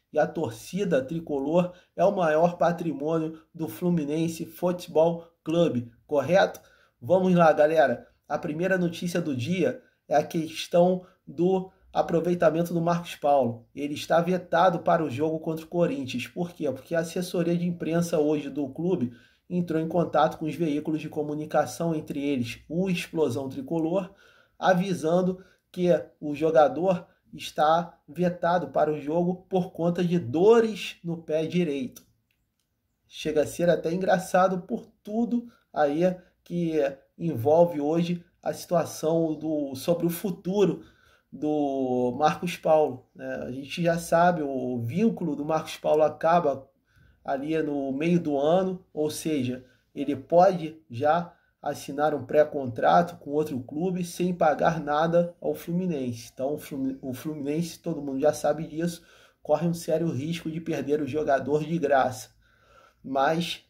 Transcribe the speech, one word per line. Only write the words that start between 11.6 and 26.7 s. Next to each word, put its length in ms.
aproveitamento 840
do 80
Marcos 320
Paulo. 580
Ele 220
está 260
vetado 600
para 240
o 40
jogo 300
contra 260
o 40
Corinthians. 580
Por 240
quê? 220
Porque 240
a 40
assessoria 560
de 120
imprensa 500
hoje 320
do 180
clube 440
entrou 320
em 60
contato 500
com 80
os 80
veículos 480
de 80
comunicação, 840
entre 300
eles 420
o 220
Explosão 640
Tricolor, 600
avisando 840
que 180
o 160
jogador 720